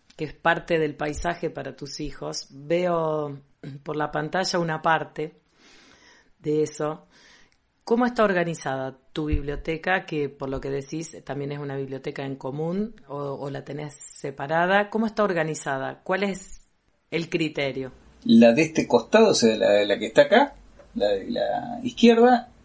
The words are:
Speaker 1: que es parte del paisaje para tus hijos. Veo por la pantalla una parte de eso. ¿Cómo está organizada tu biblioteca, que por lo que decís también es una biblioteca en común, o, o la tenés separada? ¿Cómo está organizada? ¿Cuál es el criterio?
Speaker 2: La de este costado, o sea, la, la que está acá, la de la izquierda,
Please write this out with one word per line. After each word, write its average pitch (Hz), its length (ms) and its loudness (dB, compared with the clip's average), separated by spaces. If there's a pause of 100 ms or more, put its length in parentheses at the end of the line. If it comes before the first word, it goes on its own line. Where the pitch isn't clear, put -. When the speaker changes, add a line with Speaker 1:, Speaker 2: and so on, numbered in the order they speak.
(140)
Speaker 1:
que 156 120 -8
es 139 80 -16
parte 165 440 0
del 151 160 -2
paisaje 151 560 -4
para 135 240 -12
tus - 240 -14
hijos. 151 520 -10
Veo 151 880 -2 (420)
por 151 140 -8
la 151 160 -4
pantalla 175 480 -2
una 160 220 -4
parte 156 580 -2 (1000)
de 151 240 0
eso. 151 440 -6 (760)
¿Cómo 240 240 2
está 240 160 0
organizada 160 760 -2 (160)
tu 156 140 -4
biblioteca, 151 800 -2
que 147 220 -2
por 139 200 -10
lo 135 120 -6
que 135 100 -6
decís 139 540 -8
también 139 260 -8
es 143 80 -8
una 143 180 -8
biblioteca 135 480 -8
en 139 120 -8
común, 160 580 -6 (140)
o, 143 80 -10
o 139 340 -8
la 135 140 -10
tenés 143 300 -10
separada? 170 960 -2
¿Cómo 220 160 -2
está 214 180 -2
organizada? 151 800 -4
¿Cuál 190 200 -2
es 190 360 -8 (500)
el 165 180 -4
criterio? 139 640 -4 (340)
Speaker 2:
La 117 280 10
de 139 100 4
este 156 240 0
costado, 208 440 6
o - 40 4
sea, 110 220 4
la, 104 280 4
la 101 140 0
que 104 80 -4
está - 160 6
acá, 285 320 4 (400)
la 101 140 0
de - 220 -2
la - 520 -4
izquierda, 233 680 4 (140)